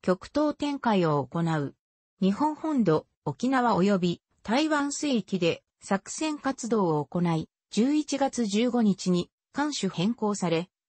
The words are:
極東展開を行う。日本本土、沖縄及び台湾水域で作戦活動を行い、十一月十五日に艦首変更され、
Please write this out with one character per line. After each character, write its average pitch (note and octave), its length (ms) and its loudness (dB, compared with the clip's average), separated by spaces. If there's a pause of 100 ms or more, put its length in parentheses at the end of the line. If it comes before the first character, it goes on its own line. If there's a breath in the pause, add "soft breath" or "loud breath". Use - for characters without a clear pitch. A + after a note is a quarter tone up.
極 - 240 0
東 D4 280 0
展 C#4+ 240 -4
開 G3 280 2
を D3 180 2
行 - 160 -6
う。 D#3 340 -2 (460)
日 F#3+ 120 2
本 D4+ 220 0
本 D4 300 -2
土、 D#3 220 2 (180)
沖 G3 240 -4
縄 B3 340 2
及 G3+ 160 4
び F3 240 -2 (200)
台 C#4+ 260 0
湾 C#4+ 240 0
水 C#4 240 -2
域 G3 220 -4
で E3 240 0 (180)
作 - 300 -4
戦 D4+ 280 -4
活 C4+ 300 -6
動 F3+ 320 2
を C#3 60 -4
行 F3 160 -2
い、 E3 260 0 (220)
十 C4 240 2
一 D4 240 0
月 C4+ 260 0
十 A3 260 0
五 A#3+ 120 2
日 F#3 280 2
に F3 200 0 (240)
艦 D4 180 -2
首 F#3+ 180 -4
変 G#3 240 -2
更 G#3 200 -2
さ F3+ 160 -2
れ、 E3 180 0 (200)